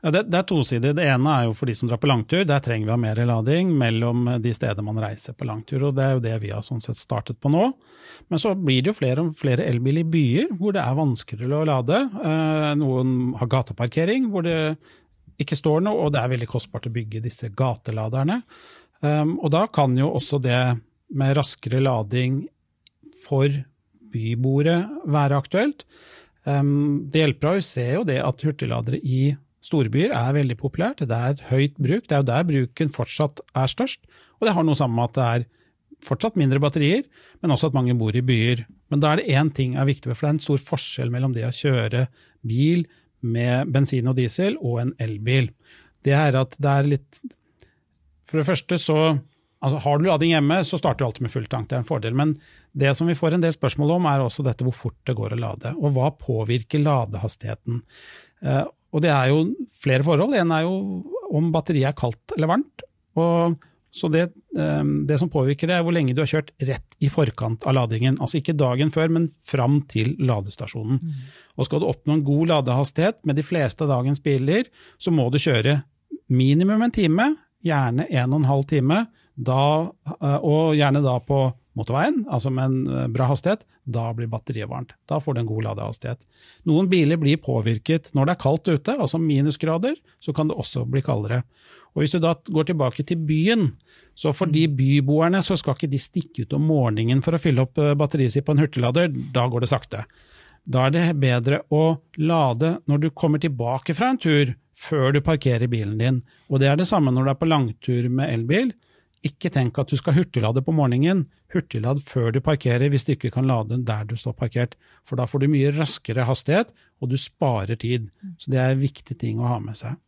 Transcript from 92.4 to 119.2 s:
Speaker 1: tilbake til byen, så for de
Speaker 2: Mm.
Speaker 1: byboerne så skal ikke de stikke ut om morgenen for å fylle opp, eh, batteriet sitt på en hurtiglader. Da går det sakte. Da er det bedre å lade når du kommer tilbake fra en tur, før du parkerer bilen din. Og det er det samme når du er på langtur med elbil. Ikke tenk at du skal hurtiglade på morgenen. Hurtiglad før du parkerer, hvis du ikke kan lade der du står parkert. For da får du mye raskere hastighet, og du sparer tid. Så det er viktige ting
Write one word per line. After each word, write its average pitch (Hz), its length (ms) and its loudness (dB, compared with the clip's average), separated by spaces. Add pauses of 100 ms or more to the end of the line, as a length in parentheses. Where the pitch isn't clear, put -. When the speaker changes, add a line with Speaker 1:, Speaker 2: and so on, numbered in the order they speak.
Speaker 1:
tilbake 143 400 -2
til 180 100 -2
byen, 160 560 2 (420)
så 151 200 0
for 185 120 -2
de 160 220 2
Speaker 2:
Mm. 143 80 -2
Speaker 1:
byboerne 143 680 2
så 185 140 0
skal 143 180 -2
ikke 147 160 -4
de 139 80 -2
stikke - 440 -6
ut 107 100 -6
om 143 160 0
morgenen 123 540 2
for 165 100 0
å 165 80 0
fylle 131 220 2
opp, 127 160 -2
eh, 147 160 4
batteriet 143 380 2
sitt 139 120 0
på - 80 -2
en 143 60 4
hurtiglader. 147 500 2 (240)
Da 123 160 2
går 120 120 -2
det 120 100 0
sakte. 110 340 -4 (640)
Da 127 180 2
er 135 40 4
det 165 300 2
bedre 127 500 2
å 156 280 2 (200)
lade 156 680 2
når 143 140 2
du 156 100 0
kommer 151 280 0
tilbake 135 560 -4
fra 226 160 0
en 262 80 0
tur, 147 360 2 (220)
før 135 360 0
du 143 80 2
parkerer 135 480 2
bilen 107 300 -2
din. 123 240 0 (280)
Og 135 100 2
det 139 80 4
er 143 80 4
det 175 100 2
samme 156 240 2
når 127 140 2
du 139 60 2
er 139 40 2
på 165 140 0
langtur 123 640 0
med 135 200 -2
elbil. 143 420 0 (520)
Ikke - 260 -4
tenk 127 280 0
at 135 100 -2
du 139 80 0
skal 151 180 0
hurtiglade 127 480 0
på 165 100 -2
morgenen. 151 540 2 (260)
Hurtiglad 135 520 -2
før 117 280 -2
du 127 80 0
parkerer, 135 480 2
hvis 139 160 2
du 143 120 0
ikke - 160 -6
kan 127 160 0
lade 120 360 -2
der 107 200 -4
du 107 100 -8
står 120 220 -8
parkert. 120 380 -4 (300)
For - 120 -8
da 123 100 0
får 139 140 -2
du 139 80 2
mye 143 240 2
raskere 139 520 -2
hastighet, 143 460 0 (320)
og 131 60 -4
du 127 80 -2
sparer 117 600 -2
tid. 117 320 -4 (300)
Så - 120 -10
det 131 100 2
er 131 160 2
viktige 135 420 -4
ting 113 220 -4